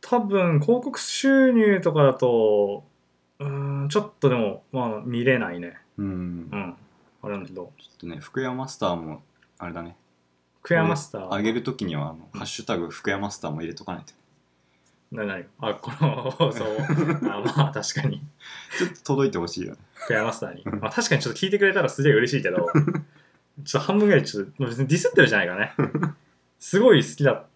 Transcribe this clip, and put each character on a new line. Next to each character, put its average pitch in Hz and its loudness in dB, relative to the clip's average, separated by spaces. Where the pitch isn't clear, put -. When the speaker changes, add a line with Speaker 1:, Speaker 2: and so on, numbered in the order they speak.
Speaker 1:
多 - 2
分、 190 2
広 233 2
告 - -8
収 269 4
入 208 6
と 160 2
か 151 6
だ 135 6
と、 107 4
う 143 -8
ー 139 -4
ん、 147 -2
ち 214 0
ょ 208 2
っ - -10
と 143 4
で 123 4
も、 104 -2
ま 120 -4
あ、 104 -10
見 120 -2
れ 127 4
な 90 -4
い 87 -10
ね。 85 -14
Speaker 2:
う 101 -4
ん。 90 -6
Speaker 1:
う 104 -8
ん。 90 -8
あ 104 -10
れ 101 -6
な - -8
ん 95 -10
だ 90 -16
け 92 -18
ど。 90 -12
Speaker 2:
ち - -20
ょ - -20
っ - -20
と 85 -14
ね、 82 -12
福 - -8
山 131 -6
ス - -14
タ 104 -2
ー 87 0
も、 80 -12
あ 87 -10
れ 85 -10
だ 85 -10
ね。 85 -16
Speaker 1:
福 - -2
山 165 2
ス - -12
タ 104 -10
ー。 92 -12
Speaker 2:
こ 101 -4
れ 104 -2
上 - -
げ 113 0
る 117 -4
時 120 -6
に 82 -4
は、 73 -4
あ 80 -14
の、 82 -20
Speaker 1:
う - -14
ん。 104 -10
Speaker 2:
ハ 107 -10
ッ - -10
シ - -12
ュ - -12
タ 107 -4
グ 85 -6
福 - -8
山 101 -4
ス - -14
タ 92 -8
ー 78 -6
も 76 -8
入 82 -8
れ 87 -10
と - -16
か 92 -8
な - -12
い - -20
と。 - -20
Speaker 1:
な、 110 -8
な 95 -6
に？ 87 -14
あ、 107 -4
こ - -12
の 127 0
放 - 0
送。 113 -6
Speaker 2:
<laughs> 147 -2
Speaker 1:
あ、 101 -6
ま 147 2
あ、 - -8
確 107 -6
か 139 -2
に。 101 -4
Speaker 2:
ち 185 0
ょ - -4
っ - -4
と - -20
届 135 2
い 107 0
て - -4
ほ 85 -4
し 90 -8
い - -6
よ - -10
ね。 - -18
Speaker 1:
福 - -12
山 110 -2
ス - -10
タ - -8
ー - -12
に。 - -20
Speaker 2:
う 104 -6
ん。 104 -6
Speaker 1:
ま 107 -4
あ、 107 -4
確 240 -2
か 151 4
に - 0
ち - -4
ょ 117 -4
っ - -8
と - -10
聞 190 -2
い - 0
て 202 2
く 202 4
れ 190 4
た 190 0
ら 170 0
す - -6
げ 143 6
え - 8
嬉 120 2
し - 2
い 104 -6
け 92 0
ど、 87 0
Speaker 2:
<laughs> - -20
Speaker 1:
ち - -8
ょ 135 2
っ - -6
と - -8
半 196 2
分 208 6
ぐ 190 6
ら 135 6
い - -4
ち - -6
ょ 98 -4
っ - -6
と、 - -20
ま 131 -2
あ、 - -4
別 117 -4
に 135 0
デ 151 4
ィ - 2
ス 466 0
っ - -6
て 190 6
る 123 8
じ 110 2
ゃ 101 4
な 95 2
い 87 -2
か 90 -4
ら 95 -6
ね。 110 -2
Speaker 2:
<laughs> - -2
Speaker 1:
す - 0
ご 233 8
い 147 6
好 - -8
き 147 -2
だ 127 2